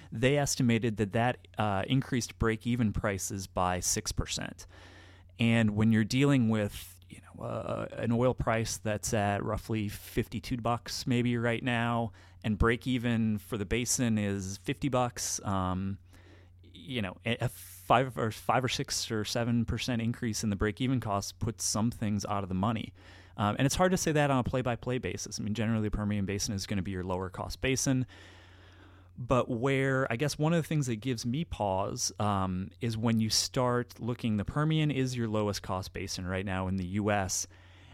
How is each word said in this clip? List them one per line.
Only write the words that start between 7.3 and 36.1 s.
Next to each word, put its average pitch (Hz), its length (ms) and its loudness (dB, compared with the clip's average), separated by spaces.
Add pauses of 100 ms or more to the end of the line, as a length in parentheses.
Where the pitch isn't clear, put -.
uh, 110 420 -4 (100)
an 117 160 -2
oil 120 220 4
price 113 440 0
that's 107 360 -4
at 101 300 2
roughly 110 440 -2
fifty-two - 720 -4
bucks 117 480 -4
maybe 120 300 2
right 117 260 0
now, 117 500 0 (320)
and 107 140 2
break-even 117 800 2
for - 180 -6
the 101 80 -2
basin 113 540 2
is 98 440 -2
fifty - 260 -2
bucks, 123 560 -2
um, 95 540 0 (760)
you 127 300 -6
know, 92 220 -6
a, 117 160 0
a 120 80 0
five - 680 2
or 113 140 0
five 117 340 0
or 131 40 0
six - 420 -4
or 107 140 -2
seven 117 400 0
percent 117 380 -2
increase 113 400 -2
in 110 80 0
the 101 60 0
break-even 117 440 0
costs 101 320 -2
puts - 320 -6
some 110 260 0
things 104 360 -2
out 101 160 -2
of 92 60 -6
the 92 60 -2
money. 104 380 0 (440)
Um, 104 220 2
and - 80 4
it's 180 100 0
hard 185 160 4
to 185 40 4
say 170 160 0
that 147 180 4
on 131 80 2
a 120 40 2
play-by-play 123 560 -2
basis. - 420 -6
I - 20 -6
mean, 107 120 -2
generally, 110 300 0
the 104 120 -2
Permian 104 300 0
Basin 101 280 -2
is 95 120 -4
gonna 101 160 -2
be 98 80 -6
your 92 140 -4
lower-cost 92 560 -4
basin. 131 460 2 (1120)
But 123 300 2
where, 135 640 2
I 117 60 0
guess 139 220 -2
one 156 160 2
of 165 80 4
the - 40 -8
things 147 200 0
that 120 100 0
gives 117 280 -4
me 131 200 -2
pause, 104 720 -2
um, 95 520 0 (100)
is 117 160 -2
when 113 240 2
you 110 100 2
start 123 680 0
looking, 113 380 0
the 98 60 0
Permian 151 460 2
is 131 260 -2
your 117 120 0
lowest-cost 101 640 -2
basin 92 340 -6